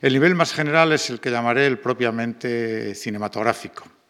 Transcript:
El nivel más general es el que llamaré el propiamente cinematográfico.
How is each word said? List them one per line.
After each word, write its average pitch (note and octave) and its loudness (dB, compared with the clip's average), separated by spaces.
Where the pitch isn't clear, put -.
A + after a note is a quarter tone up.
El C3+ 4
nivel D#3 4
más E3 0
general D#3 2
es - -2
el A#2+ -8
que C3 -4
llamaré A#2+ 2
el B2+ 0
propiamente A#2 -2
cinematográfico. G#2 -4